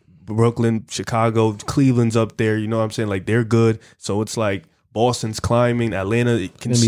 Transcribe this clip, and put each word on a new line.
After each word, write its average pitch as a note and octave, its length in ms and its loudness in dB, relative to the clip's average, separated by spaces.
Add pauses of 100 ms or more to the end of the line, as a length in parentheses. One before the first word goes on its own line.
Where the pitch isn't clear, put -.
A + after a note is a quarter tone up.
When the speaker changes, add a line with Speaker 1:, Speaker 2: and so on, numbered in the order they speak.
(260)
Speaker 1:
Brooklyn, A2+ 640 0
Chicago, A2+ 640 0
Cleveland's A#2+ 640 2
up A2 180 0
there. A2 220 0
You G#2+ 100 -4
know A2+ 120 0
what A2+ 40 2
I'm G#2+ 80 -4
saying? A2 160 -4
Like, G2 180 -4
they're A2+ 200 2
good. A2+ 340 2 (180)
So G2+ 240 -4
it's G#2+ 140 -6
like G2+ 300 -2 (260)
Boston's A2+ 480 -2
climbing. A#2+ 540 0
Atlanta A#2 420 0 (140)
can - 220 -10
Speaker 2:
Gonna - 20 2
be - 20 2 (120)